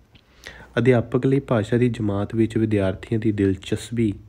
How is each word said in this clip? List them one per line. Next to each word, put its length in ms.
ਅਧਿਆਪਕ 480
ਲਈ 140
ਭਾਸ਼ਾ 380
ਦੀ 120
ਜਮਾਤ 460
ਵਿੱਚ 220
ਵਿਦਿਆਰਥੀਆਂ 640
ਦੀ 120
ਦਿਲਚਸਪੀ 840